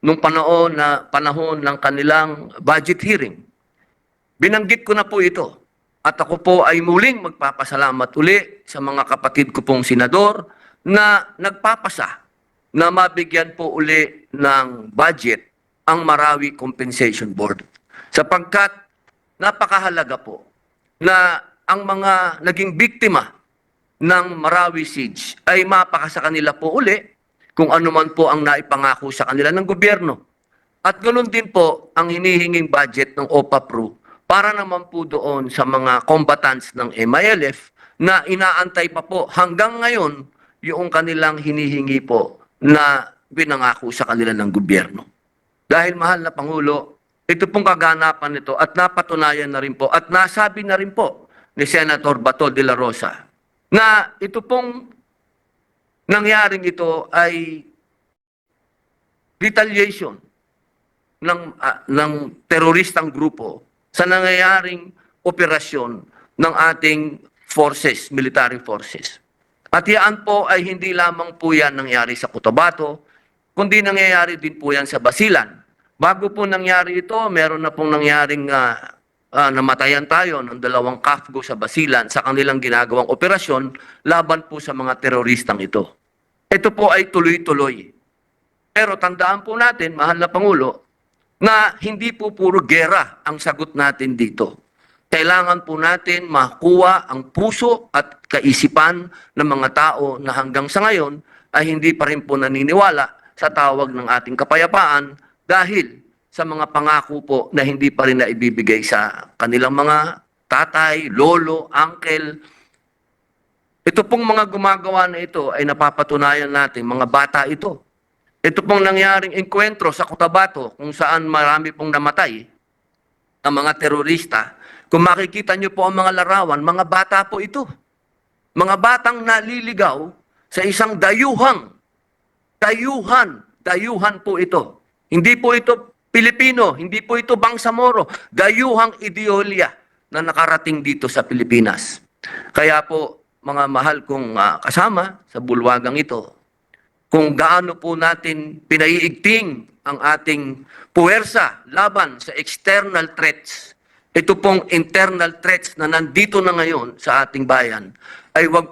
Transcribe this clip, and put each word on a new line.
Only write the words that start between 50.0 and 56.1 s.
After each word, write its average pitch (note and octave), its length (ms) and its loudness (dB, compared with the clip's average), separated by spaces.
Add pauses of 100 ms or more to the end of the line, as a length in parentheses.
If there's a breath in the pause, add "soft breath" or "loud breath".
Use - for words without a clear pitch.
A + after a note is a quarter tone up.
nasabi F#3+ 560 0
na F#3+ 140 -2
rin G3 160 -8
po - 340 -4 (240 soft breath)
ni C#3+ 140 -2
Senator D3 500 0
Bato C3 320 0
de C3 160 0
la B2+ 80 2
Rosa A#2+ 400 -4 (560)
na A3 480 2
ito G3 240 -8
pong B3 480 -6 (1200)